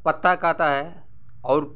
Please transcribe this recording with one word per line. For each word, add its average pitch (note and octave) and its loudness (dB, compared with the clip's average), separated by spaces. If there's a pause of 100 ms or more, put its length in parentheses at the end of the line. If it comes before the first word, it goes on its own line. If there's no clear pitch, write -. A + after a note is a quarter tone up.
पत्ता E3+ 4
खाता E3+ 2
है D#3 -4 (420)
और C#3+ 4 (100)